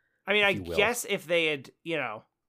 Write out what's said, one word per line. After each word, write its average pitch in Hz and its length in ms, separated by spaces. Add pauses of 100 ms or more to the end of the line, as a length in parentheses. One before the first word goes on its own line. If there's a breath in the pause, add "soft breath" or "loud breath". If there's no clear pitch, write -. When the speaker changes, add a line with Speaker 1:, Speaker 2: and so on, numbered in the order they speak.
(260)
Speaker 1:
I 196 60
mean, 208 100
Speaker 2:
if 202 40
Speaker 1:
I 202 40
Speaker 2:
you 185 140
will. 170 120
Speaker 1:
guess 226 320
if 190 180
they 165 200
had, 147 240 (140)
you 165 120
know, 117 280 (240)